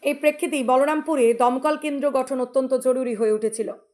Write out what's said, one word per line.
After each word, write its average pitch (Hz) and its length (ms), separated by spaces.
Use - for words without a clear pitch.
এই 294 120
প্রেক্ষিতেই 294 500
বলরামপুরে 277 680
দমকল 254 420
কেন্দ্র 285 340
গঠন 262 300
অত্যন্ত 262 340
জরুরি 254 400
হয়ে 214 180
উঠেছিল। 214 400